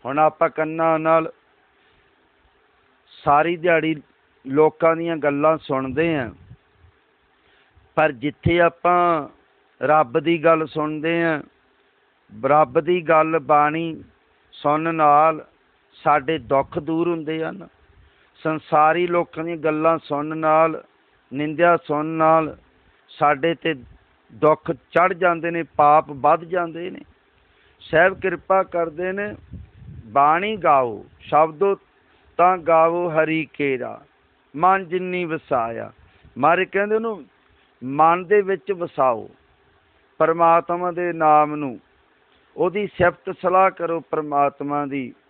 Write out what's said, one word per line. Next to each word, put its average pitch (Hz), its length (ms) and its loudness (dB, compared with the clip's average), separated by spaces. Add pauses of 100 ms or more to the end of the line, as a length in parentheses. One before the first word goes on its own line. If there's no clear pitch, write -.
ਹੁਣ 135 140 -4
ਆਪਾਂ 156 300 2
ਕੰਨਾਂ 160 500 -2
ਨਾਲ 160 340 0 (1900)
ਸਾਰੀ 156 320 0
ਦਿਹਾੜੀ 160 400 0 (500)
ਲੋਕਾਂ 156 500 2
ਦੀਆਂ 165 200 -6
ਗੱਲਾਂ 147 420 0
ਸੁਣਦੇ 139 580 -4
ਹਾਂ, 120 140 -6 (1600)
ਪਰ 156 180 2
ਜਿੱਥੇ 147 480 -2
ਆਪਾਂ 170 680 0 (540)
ਰੱਬ 147 380 2
ਦੀ 156 240 -2
ਗੱਲ 160 220 2
ਸੁਣਦੇ 156 560 -4
ਹਾਂ, 160 200 -2 (1000)
ਰੱਬ 147 360 2
ਦੀ 175 200 -2
ਗੱਲ 160 380 0
ਬਾਣੀ 151 680 -2 (480)
ਸੁਣਨ 156 420 -2
ਨਾਲ 151 520 2 (460)
ਸਾਡੇ 151 460 0
ਦੁੱਖ 139 400 -2
ਦੂਰ 165 300 -2
ਹੁੰਦੇ 160 360 -6
ਹਨ। 180 240 -12 (720)
ਸੰਸਾਰੀ 160 640 2
ਲੋਕਾਂ 170 380 -4
ਦੀਆਂ 170 120 -8
ਗੱਲਾਂ 156 420 0
ਸੁਣਨ 151 400 -8
ਨਾਲ, 160 460 2 (480)
ਨਿੰਦਿਆ 156 440 2
ਸੁਣਨ 151 300 -4
ਨਾਲ 160 520 0 (500)
ਸਾਡੇ 147 460 0
ਤੇ 160 200 -4 (580)
ਦੁੱਖ 151 400 0
ਚੜ੍ਹ 175 420 0
ਜਾਂਦੇ 170 360 -2
ਨੇ, 170 120 -6
ਪਾਪ 151 480 2
ਵੱਧ 147 340 0
ਜਾਂਦੇ 170 460 -6
ਨੇ। - 100 -16 (800)
ਸਾਹਿਬ 180 400 2
ਕਿਰਪਾ 190 420 0
ਕਰਦੇ 170 500 -4
ਨੇ, 208 220 -8 (720)
"ਬਾਣੀ 156 500 2
ਗਾਓ, 131 480 0 (160)
ਸ਼ਬਦੋ 160 560 0 (600)
ਤਾਂ 185 220 4
ਗਾਵੋ 165 500 2
ਹਰੀ 160 440 0
ਕੇਰਾ, 123 480 -6 (560)
ਮਨ 185 320 0
ਜਿਨੀ 180 360 -6
ਵਸਾਇਆ।" 117 680 -6 (460)
ਮਹਾਰਾਜ 170 260 2
ਕਹਿੰਦੇ 202 300 -4
ਉਹਨੂੰ 220 300 -6 (600)
ਮਨ 160 400 2
ਦੇ 208 160 2
ਵਿੱਚ 190 320 -4
ਵਸਾਓ, 131 580 -4 (880)
ਪਰਮਾਤਮਾ 170 720 2
ਦੇ 175 220 -6
ਨਾਮ 151 420 2
ਨੂੰ, 139 260 -8 (760)
ਉਹਦੀ 185 300 -2
ਸਿਫਤ 175 560 -2
ਸਲਾਹ 185 280 2
ਕਰੋ 165 300 -6
ਪਰਮਾਤਮਾ 143 840 -4
ਦੀ। 135 280 -8 (160)